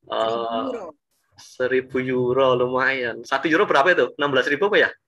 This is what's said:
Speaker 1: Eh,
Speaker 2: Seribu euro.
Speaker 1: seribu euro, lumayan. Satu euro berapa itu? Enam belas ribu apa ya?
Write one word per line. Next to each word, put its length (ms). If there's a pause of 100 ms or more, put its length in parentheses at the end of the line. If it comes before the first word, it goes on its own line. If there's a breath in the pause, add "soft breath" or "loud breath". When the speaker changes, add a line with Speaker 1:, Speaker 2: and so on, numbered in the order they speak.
Speaker 1:
Eh, 120
Speaker 2:
Seribu 400 (120)
euro. 160 (500)
Speaker 1:
seribu 680
euro, 460 (100)
lumayan. 640
Satu 240
euro 240
berapa 240
itu? 120 (120)
Enam 160
belas 160
ribu 160
apa 140
ya? 100 (180)